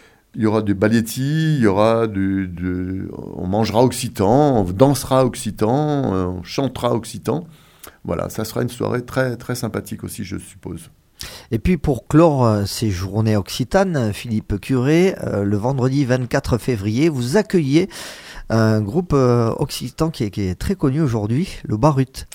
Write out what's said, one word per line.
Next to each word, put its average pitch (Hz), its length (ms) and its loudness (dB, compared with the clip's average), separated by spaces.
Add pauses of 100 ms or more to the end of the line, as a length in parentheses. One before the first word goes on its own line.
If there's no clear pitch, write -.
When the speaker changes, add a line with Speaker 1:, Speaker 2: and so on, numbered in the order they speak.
(340)
Speaker 1:
il - 80 -6
y 107 60 4
aura 107 160 2
du 101 100 0
balietti, 127 840 2
il 135 60 0
y 113 60 6
aura 110 400 4
du, 98 400 0
du, 92 680 -4
on - 340 -10
mangera 107 380 2
occitan, 127 720 2
on 104 60 4
dansera 131 600 4
occitan, 127 880 0
euh, 92 120 0
on 90 180 -6
chantera 127 520 -2
occitan. 113 500 -4 (580)
Voilà, 87 260 -4
ça 110 140 -8
sera 123 200 -4
une 123 60 -2
soirée 120 360 -4
très, 127 320 -4
très 123 180 -8
sympathique 104 480 -8
aussi, 98 220 -10
je 92 120 -8
suppose. 90 520 -14 (600)
Speaker 2:
Et 113 100 -2
puis 180 180 2
pour 139 300 -4
clore, 151 380 6
euh, 104 200 2
ces 107 260 -2
journées 101 460 0
occitanes, 131 760 0
Philippe 107 480 -4
Curé, 147 640 2
euh, 104 220 0
le 101 100 2
vendredi 131 480 0
vingt-quatre 127 540 0
février, 110 500 0
vous 135 300 0
accueillez 175 500 2 (600)
un 110 320 2
groupe, 139 320 -2
euh, 120 440 4
occitan 143 520 -4
qui 127 160 -4
est, 101 40 -2
qui - 120 -4
est 92 140 0
très - 200 -2
connu 143 260 0
aujourd'hui, 120 640 -2
le 107 120 -2
Barut. 135 580 0